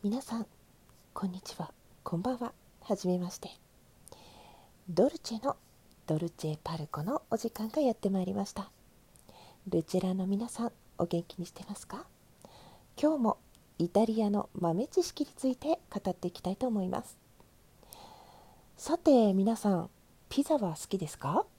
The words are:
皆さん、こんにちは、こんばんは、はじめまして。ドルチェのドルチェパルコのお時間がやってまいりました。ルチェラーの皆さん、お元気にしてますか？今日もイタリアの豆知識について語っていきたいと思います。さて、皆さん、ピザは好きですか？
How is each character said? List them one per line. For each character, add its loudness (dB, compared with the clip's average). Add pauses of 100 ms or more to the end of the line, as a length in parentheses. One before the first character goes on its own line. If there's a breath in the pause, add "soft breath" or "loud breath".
皆 0
さ -6
ん、 -4 (680)
こ -4
ん -2
に -10
ち -14
は、 -10 (300)
こ -4
ん -2
ば -2
ん -12
は、 -6 (280)
は 0
じ -4
め 2
ま -4
し -14
て。 -12 (1400 loud breath)
ド 4
ル -6
チ -10
ェ -8
の -2 (500)
ド 0
ル -2
チ -6
ェ -6
パ -6
ル -6
コ -6
の -4
お 0
時 -2
間 -6
が 0
や 4
っ 0
て 0
ま 2
い 0
り -4
ま -2
し -14
た。 -10 (1000 loud breath)
ル 2
チ -2
ェ 2
ラ 0
ー 0
の -2
皆 0
さ -4
ん、 -4 (280)
お 2
元 -2
気 -14
に -6
し -16
て -16
ま -8
す -16
か？ -12 (960 loud breath)
今 6
日 0
も 2 (420)
イ 2
タ 6
リ 0
ア 2
の 0
豆 0
知 2
識 -2
に -6
つ -2
い 2
て -2 (100)
語 -6
っ 0
て -6
い -2
き -18
た -4
い -2
と -2
思 0
い -2
ま -4
す。 -18 (1600 loud breath)
さ -2
て、 8
皆 4
さ 2
ん、 -2 (400)
ピ 2
ザ 2
は 0
好 -12
き -2
で -4
す -12
か？ 0 (120)